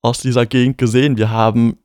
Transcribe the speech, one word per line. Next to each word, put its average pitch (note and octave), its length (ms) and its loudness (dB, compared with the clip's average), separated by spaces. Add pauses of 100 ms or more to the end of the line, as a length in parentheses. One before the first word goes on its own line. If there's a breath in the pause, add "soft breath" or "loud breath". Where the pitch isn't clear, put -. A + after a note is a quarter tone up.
aus A#2+ 180 -2
dieser A#2+ 260 0
Gegend B2+ 320 -2
gesehen, B2+ 380 2
wir A2 140 0
haben A2+ 540 0